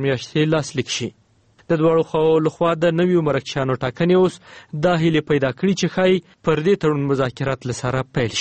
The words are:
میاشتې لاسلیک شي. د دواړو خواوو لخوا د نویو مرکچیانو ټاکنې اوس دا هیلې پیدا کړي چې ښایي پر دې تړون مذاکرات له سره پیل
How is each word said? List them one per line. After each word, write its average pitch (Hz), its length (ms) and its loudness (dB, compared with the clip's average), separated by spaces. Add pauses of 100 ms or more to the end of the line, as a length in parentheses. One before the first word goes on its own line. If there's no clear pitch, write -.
میاشتې 139 500 -2
لاسلیک 143 420 -4
شي. 202 140 -6 (600)
د 170 120 2
دواړو 165 280 4
خواوو 160 360 2
لخوا 165 260 0 (120)
د 170 160 2
نویو 180 280 2
مرکچیانو 135 560 -2
ټاکنې 170 340 0
اوس 185 220 2 (460)
دا 180 160 2
هیلې 156 280 0
پیدا 135 300 0
کړي 190 200 0
چې 180 140 0
ښایي 185 240 2 (280)
پر 156 200 2
دې 196 160 4
تړون 151 300 0
مذاکرات 131 580 -2
له 117 120 -6
سره 127 200 -2 (160)
پیل 117 240 -2